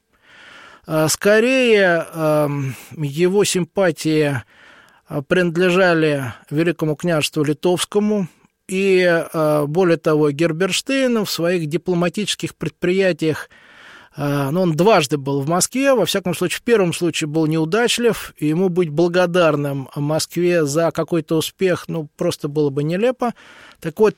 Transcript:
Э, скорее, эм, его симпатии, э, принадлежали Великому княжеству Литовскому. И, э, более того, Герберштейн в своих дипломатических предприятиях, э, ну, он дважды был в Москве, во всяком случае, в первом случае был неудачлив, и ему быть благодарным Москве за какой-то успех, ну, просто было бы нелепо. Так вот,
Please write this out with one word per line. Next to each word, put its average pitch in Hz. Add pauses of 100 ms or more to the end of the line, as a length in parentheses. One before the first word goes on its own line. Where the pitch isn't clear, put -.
(880)
Э, 156
скорее, 214
эм, 147 (200)
его 170
симпатии, 156 (680)
э, 147
принадлежали 170 (160)
Великому 156
княжеству 156
Литовскому. 180 (380)
И, 190
э, 156
более 170
того, 151
Герберштейн 190
в -
своих 170
дипломатических 170
предприятиях, 175 (680)
э, 143
ну, 180
он 165
дважды 170
был 139
в 135
Москве, 247
во 208
всяком 180
случае, -
в -
первом 196
случае 165
был 156
неудачлив, 202
и 151
ему 170
быть 175
благодарным 160
Москве 160
за 156
какой-то 160
успех, -
ну, 165
просто 175
было 147
бы 143
нелепо. 226 (460)
Так 160
вот, 214